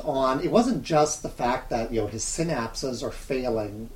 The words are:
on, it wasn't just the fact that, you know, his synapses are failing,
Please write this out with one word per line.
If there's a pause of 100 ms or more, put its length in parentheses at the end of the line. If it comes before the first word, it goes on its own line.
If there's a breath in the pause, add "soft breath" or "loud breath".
on,
it
wasn't
just
the
fact
that,
you
know,
his
synapses
are
failing,